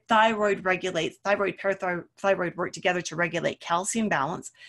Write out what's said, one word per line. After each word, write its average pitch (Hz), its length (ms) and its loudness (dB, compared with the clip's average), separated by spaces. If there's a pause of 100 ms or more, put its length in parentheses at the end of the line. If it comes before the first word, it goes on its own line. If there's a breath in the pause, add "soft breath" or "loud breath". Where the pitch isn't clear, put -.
Thyroid 214 560 4
regulates, 180 580 -2
thyroid, 196 360 0
parathyroid 180 1000 -2
work 175 160 -4
together 180 300 0
to 160 140 -10
regulate 165 440 -2
calcium 202 480 -2
balance. 147 420 -2 (180 loud breath)